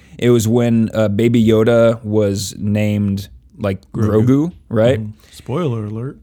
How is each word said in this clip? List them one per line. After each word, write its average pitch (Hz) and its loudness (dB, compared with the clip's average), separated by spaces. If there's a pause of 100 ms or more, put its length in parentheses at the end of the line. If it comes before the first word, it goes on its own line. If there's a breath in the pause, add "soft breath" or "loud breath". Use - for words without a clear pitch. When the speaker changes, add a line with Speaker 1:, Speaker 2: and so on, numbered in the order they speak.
(180 loud breath)
Speaker 1:
it 120 0
was 113 2
when, 117 0
uh, 110 0
Baby 113 2
Yoda 113 2
was 101 -2
named, 104 -2 (300)
like, 98 -4 (120)
Speaker 2:
Grogu. 110 2
Speaker 1:
Grogu, 147 0 (160)
right? 113 2
Speaker 2:
Mm-hmm. 107 -12 (140)
Spoiler 120 -6
alert. 113 -10